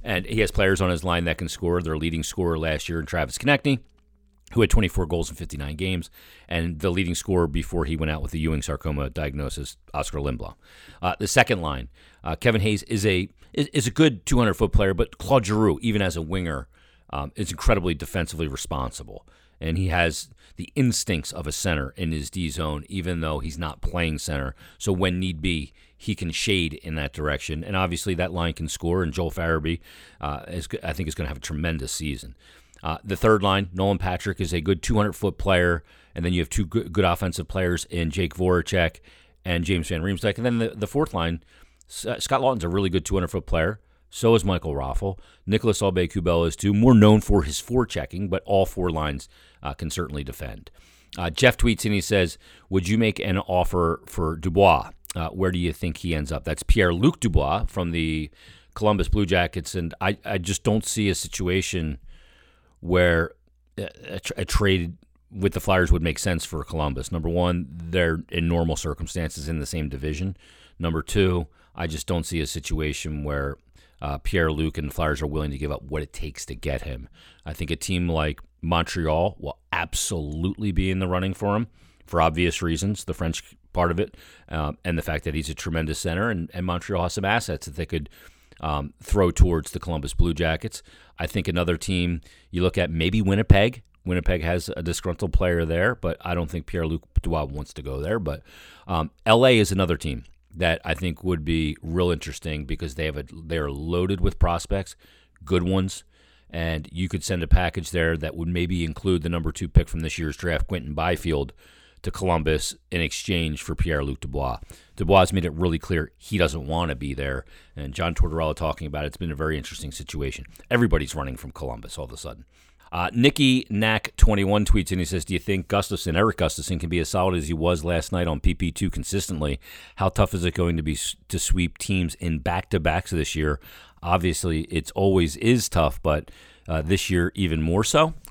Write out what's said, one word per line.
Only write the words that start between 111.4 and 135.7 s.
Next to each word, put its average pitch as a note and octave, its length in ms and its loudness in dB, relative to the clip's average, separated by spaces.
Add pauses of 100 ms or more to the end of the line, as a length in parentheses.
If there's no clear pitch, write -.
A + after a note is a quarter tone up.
to F2+ 80 -4
Columbus D#2+ 680 0 (160)
in F2 80 0
exchange E2 640 -2
for D#2+ 120 -6
Pierre-Luc C#2+ 460 -2
Dubois. C2 400 -6 (340)
Dubois F#2+ 260 6
has F2+ 120 6
made F#2+ 120 0
it E2 80 -4
really E2 260 0
clear D#2+ 380 -2
he - 220 -4
doesn't D#2 280 0
wanna D#2+ 280 -2
be C2+ 180 -6
there, C2+ 320 -6 (300)
and C#2+ 180 -10
John E2 220 -2
Tortorella D#2+ 400 2
talking D#2+ 320 -4
about D2 180 -6
it, D2 40 -4
it's C#2 80 -10
been E2 160 -6
a - 20 -6
very D#2 220 -2
interesting - 340 -10
situation. - 540 -8 (260)
Everybody's E2 460 2
running C2+ 200 -6
from C2 140 -14
Columbus A#1 480 -10
all D2 60 -8
of A#1+ 80 -14
a A#1 40 -14
sudden. B1 280 -14 (480)
Uh, F2 200 -2
Nicky C3 560 4
Knack A2 480 0
twenty-one G#2 480 6
tweets F#2+ 280 2
and F2+ 80 0
he F2 40 0
says, E2 200 -4
"Do - 100 -4
you F2 60 0
think F#2+ 260 -2
Gustafsson, F#2+ 500 0
Erik G2+ 200 2
Gustafsson, D#2+ 420 -2
can E2 100 -4
be E2+ 120 0
as D#2+ 80 -2
solid F#2 280 2
as D2+ 120 -2
he E2 40 -2
was E2 300 0
last E2+ 300 -2
night F2 160 0
on D2+ 100 -2
P F2+ 160 2
P F2 160 -2
two F2+ 200 -2
consistently? D2+ 680 -4 (380)
How F#2+ 120 0
tough F#2+ 240 2
is F2 120 -2
it F2 100 0
going E2+ 220 0
to D#2+ 80 -2
be D2+ 80 -2
s-, - 240 -6 (100)
to F2+ 140 -4
sweep - 380 2
teams F#2 360 -2
in E2 240 -2
back-to-backs E2+ 720 -2
this D#2+ 240 -2
year? D2+ 240 0 (460)
Obviously, F2 640 0
it's D#2+ 220 -4
always F#2+ 460 2
is A#2 300 4
tough, D#2 320 2